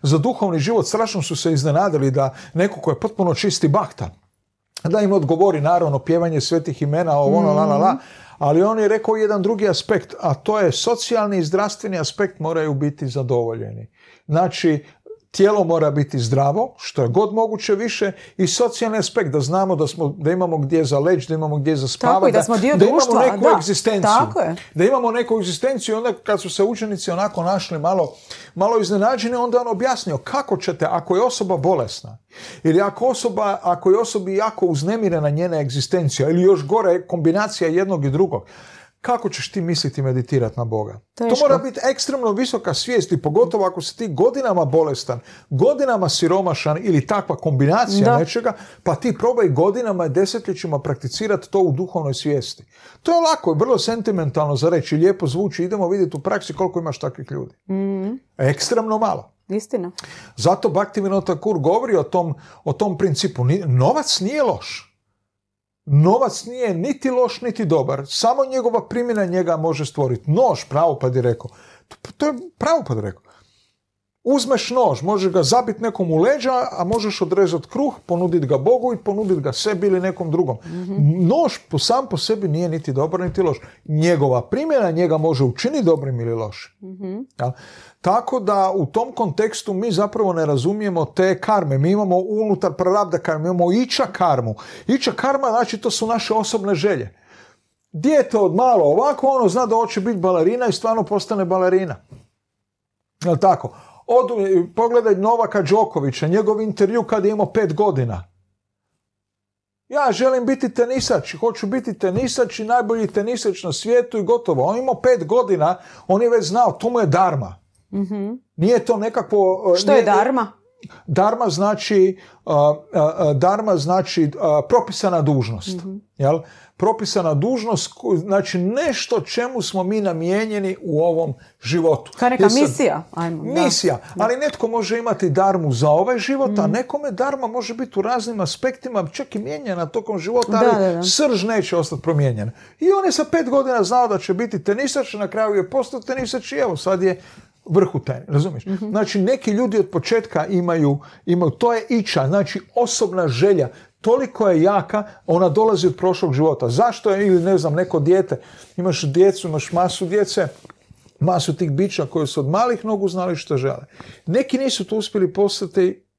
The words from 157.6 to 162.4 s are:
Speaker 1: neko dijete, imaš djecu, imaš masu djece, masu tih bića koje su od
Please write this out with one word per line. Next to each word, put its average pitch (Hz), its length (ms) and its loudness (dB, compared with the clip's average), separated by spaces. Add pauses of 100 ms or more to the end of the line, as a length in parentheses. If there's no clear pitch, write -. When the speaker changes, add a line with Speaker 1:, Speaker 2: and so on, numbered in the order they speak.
Speaker 1:
neko 180 260 0
dijete, 175 420 2 (360)
imaš 175 260 -2
djecu, 180 440 2
imaš 151 240 -6
masu 180 340 0
djece, 196 420 0 (720)
masu 170 360 0
tih 165 160 -2
bića 175 340 -2
koje 151 220 -2
su - 120 -4
od 135 80 -2